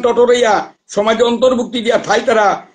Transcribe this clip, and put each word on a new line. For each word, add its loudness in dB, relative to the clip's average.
টটরইয়া 2
সমাজে 0
অন্তর্ভুক্তি 0
দিয়া -2
থাই -2
তারা, 2